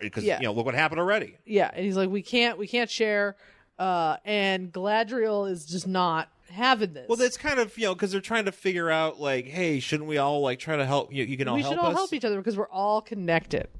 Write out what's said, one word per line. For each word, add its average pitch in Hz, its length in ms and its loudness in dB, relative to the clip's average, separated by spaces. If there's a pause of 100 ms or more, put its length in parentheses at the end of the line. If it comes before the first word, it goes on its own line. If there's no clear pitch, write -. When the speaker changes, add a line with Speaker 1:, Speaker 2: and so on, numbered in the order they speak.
Speaker 1:
'cause, 107 140 -6
Speaker 2:
Yeah. 156 160 0
Speaker 1:
you 123 60 -2
know, 107 80 0
look 117 140 0
what 127 80 -2
happened 156 240 2
already. 190 460 0
Speaker 2:
Yeah, 196 280 2
and 180 120 -6
he's 190 120 0
like, 190 120 2
"We 196 140 -2
can't, 233 360 2
we 202 80 -6
can't 240 240 0
share," 208 440 0 (420)
uh, 175 480 0
and 190 460 0
Galadriel 208 800 0
is 170 160 -6
just 170 220 -4
not 180 420 2 (220)
having 214 420 2
this. 127 160 -14
Speaker 1:
Well, 233 80 2
that's 247 200 2
kind 285 220 -2
of, 220 180 0
you 226 80 0
know, 185 100 2
'cause 190 180 -2
they're 196 80 0
trying 226 240 0
to 190 60 0
figure 175 380 -2
out, 160 300 2
like, 135 260 0
"Hey, 156 360 0
shouldn't 151 260 -4
we 151 100 0
all, 143 240 2
like, 127 180 2
try 156 180 -2
to 131 80 2
help? 139 260 0
You, 135 140 -2
you 135 100 -4
can 131 140 -2
all 120 60 0
Speaker 2:
We 285 80 2
Speaker 1:
help - 100 0
Speaker 2:
should 349 60 -2
all 339 100 2
Speaker 1:
us?" 277 80 0
Speaker 2:
help 381 160 -2
each 277 100 -4
other 208 140 0
because 196 180 -2
we're 202 140 -4
all 208 320 0
connected. 165 640 -2 (120)